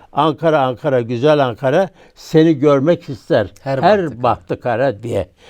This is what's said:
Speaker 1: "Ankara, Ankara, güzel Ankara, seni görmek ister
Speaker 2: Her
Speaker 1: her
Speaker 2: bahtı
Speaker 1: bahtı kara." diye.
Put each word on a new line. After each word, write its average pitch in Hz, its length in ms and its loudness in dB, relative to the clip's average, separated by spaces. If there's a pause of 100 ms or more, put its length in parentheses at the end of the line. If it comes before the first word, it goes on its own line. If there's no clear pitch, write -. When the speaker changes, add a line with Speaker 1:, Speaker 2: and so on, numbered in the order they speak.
(120)
Speaker 1:
"Ankara, 151 500 0
Ankara, 131 400 -2
güzel 127 440 0
Ankara, 135 440 -2 (260)
seni 160 440 2
görmek 147 500 2
ister 117 380 -2 (140)
Speaker 2:
Her 135 160 -6
Speaker 1:
her 185 280 2
Speaker 2:
bahtı 123 180 -10
Speaker 1:
bahtı 123 360 -2
kara." 117 440 -4
diye. 107 260 -6 (200)